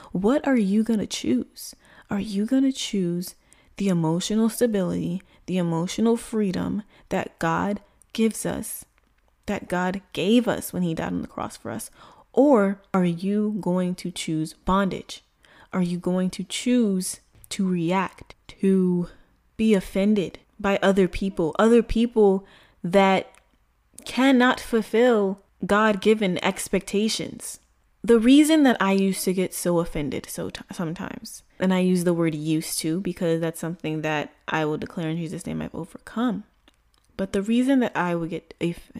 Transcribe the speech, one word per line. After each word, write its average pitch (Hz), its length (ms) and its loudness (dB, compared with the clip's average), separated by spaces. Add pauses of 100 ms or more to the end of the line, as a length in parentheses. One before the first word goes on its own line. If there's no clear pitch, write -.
(120)
what 240 340 0
are 269 100 2
you 208 260 2
gonna 220 240 -2
choose? - 680 -4 (360)
Are 202 100 -2
you 202 240 -4
gonna 269 280 2
choose 180 640 -4 (420)
the 202 120 -2
emotional 180 600 0
stability, 180 720 -2 (240)
the 180 100 -4
emotional 185 600 0
freedom 196 680 -4 (260)
that - 300 -6
God 175 420 -2 (320)
gives 220 320 0
us, - 400 -8 (640)
that - 220 -8
God 185 340 -4 (100)
gave 226 340 2
us - 260 -4
when 180 100 -4
he 170 120 -2
died 165 180 -6
on 175 100 -6
the - 60 -12
cross - 280 -10
for 107 140 -12
us? 117 200 -10 (420)
Or 214 480 4 (140)
are 185 100 2
you 202 560 -2
going 180 360 -2
to - 140 -10
choose 156 420 -6
bondage? - 680 -4 (500)
Are 185 100 0
you 175 160 -2
going 185 320 -2
to 185 140 -8
choose 214 760 -2 (300)
to 190 180 -2
react, 180 640 -2 (260)
to 180 480 2 (480)
be 220 180 2
offended 196 640 0 (200)
by 202 240 0
other 190 260 4
people, 185 500 -2
other 226 240 6
people 220 640 2 (360)
that 190 480 4 (760)
cannot 254 560 4
fulfill 220 800 2 (260)
God-given 208 800 2
expectations? - 1160 -4 (420)
The 233 160 6
reason 294 440 6
that 254 180 4
I 196 120 2
used 196 320 0
to 185 100 0
get 185 180 -2
so 175 260 0
offended 165 500 -4
so - 220 -8
t-, - 120 -14 (100)
sometimes, - 720 -10 (160)
and 185 160 2
I 185 60 2
use 185 240 4
the 175 100 6
word 165 200 2
used 156 440 -2
to 165 220 -2
because 170 400 -2
that's 165 200 -4
something 160 420 -6
that 151 300 -4 (160)
I 156 160 -2
will 151 140 -2
declare 160 320 -6
in 165 80 -4
Jesus' 156 280 -8
name 160 140 -6
I've 160 140 -10
overcome. 208 680 -6 (760)
But 190 140 -4
the 196 80 0
reason 247 380 2
that 233 140 0
I 175 200 0
would 170 160 -4
get - 300 -12
if-, 170 400 -4